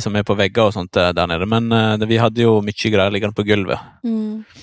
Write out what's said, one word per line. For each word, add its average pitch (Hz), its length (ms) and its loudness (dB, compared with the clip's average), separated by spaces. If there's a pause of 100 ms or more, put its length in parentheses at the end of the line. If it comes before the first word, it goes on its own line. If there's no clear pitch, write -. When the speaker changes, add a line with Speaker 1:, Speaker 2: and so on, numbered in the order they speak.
Speaker 1:
som 104 140 -4
er 104 100 0
på 101 120 0
vegger 104 300 2
og 95 80 0
sånt, 90 200 -6
eh, 90 160 4
der 87 140 0
nede. 85 220 -2
Men, 117 240 0
eh, 110 240 2
det, 107 120 -2
vi 113 120 2
hadde 117 240 0
jo 110 160 4
mye 104 320 -4
greier 98 180 2
liggende 104 240 -4
på 107 120 -2
gulvet 101 340 0 (240)
Speaker 2:
Mm. 220 400 -6 (180)